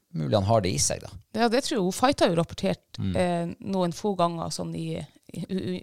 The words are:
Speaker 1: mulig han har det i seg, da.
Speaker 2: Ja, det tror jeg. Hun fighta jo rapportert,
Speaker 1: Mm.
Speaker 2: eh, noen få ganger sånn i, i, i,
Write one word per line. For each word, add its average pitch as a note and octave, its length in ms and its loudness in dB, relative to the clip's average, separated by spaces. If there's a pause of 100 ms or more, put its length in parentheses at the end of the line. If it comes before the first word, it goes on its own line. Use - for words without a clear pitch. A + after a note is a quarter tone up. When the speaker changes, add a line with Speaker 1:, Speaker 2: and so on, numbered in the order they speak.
(140)
Speaker 1:
mulig D3+ 220 -2
han G2 140 2
har A#2 120 6
det F2+ 120 0
i C#2+ 60 -2
seg, - 220 0
da. - 80 -12 (240)
Speaker 2:
Ja, A3 160 2
det A#3+ 140 2
tror - 140 -2
jeg. F#3+ 80 2
Hun F#3 80 0
fighta C#4+ 340 4
jo F3 80 2
rapportert, E3+ 460 -2 (160)
Speaker 1:
Mm. F#3+ 180 -2
Speaker 2:
eh, F3 460 0
noen F#3 320 0
få G#3 240 -2
ganger E3+ 320 0
sånn E3 260 -6
i, D#3+ 220 -6 (360)
i, E3 120 -8
i, F#3 380 -4